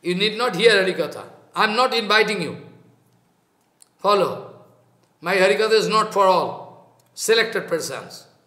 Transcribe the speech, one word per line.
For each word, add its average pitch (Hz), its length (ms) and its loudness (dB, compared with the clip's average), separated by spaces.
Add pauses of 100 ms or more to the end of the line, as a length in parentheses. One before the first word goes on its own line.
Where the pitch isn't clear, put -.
You 175 140 -4
need 208 220 -2
not 233 180 -2
hear 226 160 4 (120)
Harikatha. 151 400 -4 (320)
I 180 80 0
am 214 120 -2
not 247 180 0
inviting 214 480 0
you. 139 160 -8 (1400)
Follow. 185 480 0 (800)
My 185 120 0
Harikatha 202 360 2
is 202 140 2
not 214 260 0
for 196 140 4
all, - 680 -2 (200)
selected 220 520 -2
persons. 127 600 -8 (200)